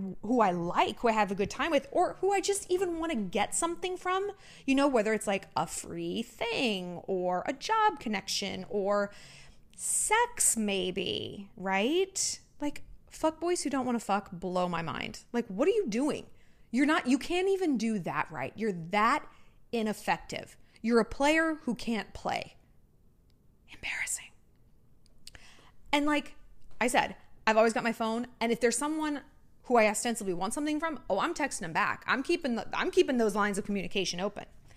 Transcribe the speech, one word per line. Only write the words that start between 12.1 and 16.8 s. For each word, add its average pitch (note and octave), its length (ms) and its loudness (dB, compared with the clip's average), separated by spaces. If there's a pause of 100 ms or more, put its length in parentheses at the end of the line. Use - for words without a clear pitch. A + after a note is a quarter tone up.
Like, D4 220 -4 (300)
fuckboys E4 520 0
who D4 60 -2
don't C4 160 0
wanna A#3+ 140 0
fuck G3+ 320 -2
blow F3+ 360 -2
my E3+ 140 -2
mind. - 500 -6
Like, A#3+ 160 -2
what G#3+ 200 0
are G4 40 6
you G#4 160 2
doing? A3 380 0 (460)
You're C4 140 4